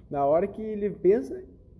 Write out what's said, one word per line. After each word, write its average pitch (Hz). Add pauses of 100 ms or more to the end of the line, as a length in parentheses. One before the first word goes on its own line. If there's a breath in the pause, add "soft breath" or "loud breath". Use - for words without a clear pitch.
Na 139
hora 165
que 208
ele 208
pensa, 190 (360)